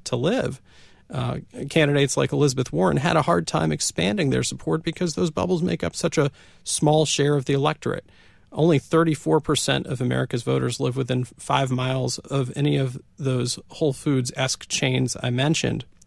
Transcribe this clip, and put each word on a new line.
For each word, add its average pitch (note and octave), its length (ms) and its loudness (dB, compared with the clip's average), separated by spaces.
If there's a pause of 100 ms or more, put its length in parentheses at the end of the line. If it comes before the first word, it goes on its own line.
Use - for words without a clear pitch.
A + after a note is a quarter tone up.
to - 100 -4
live, C#3 460 -2 (480)
uh, B2 300 -4 (300)
candidates C#3+ 480 2
like C#3 160 2
Elizabeth C3+ 400 0
Warren E3 240 2
had E3 180 2
a D#3 60 4
hard E3+ 260 2
time D#3+ 240 0
expanding E3+ 580 -2
their B2+ 140 2
support D#3+ 400 -4
because E3+ 320 -4
those F3+ 160 0
bubbles F3+ 300 0
make F3 220 -2
up - 120 -4
such - 220 -4
a C#3+ 140 4 (320)
small D3+ 420 2
share D3 300 2
of C3+ 100 -2
the C#3+ 80 0
electorate. C#3 520 -2 (480)
Only D3+ 260 4
thirty-four D#3+ 640 2
percent C#3 460 0
of C3 120 -4
America's B2+ 440 -2
voters B2+ 360 0
live C3 160 -2
within B2+ 300 -2
five C#3 440 -2
miles B2+ 500 -2
of C3+ 360 -4
any C#3+ 220 2
of C3 200 -2 (200)
those B2+ 420 -2 (120)
Whole D3+ 200 0
Foods-esque C3 800 -2
chains B2+ 520 0
I B2 80 -2
mentioned. C3 540 0 (240)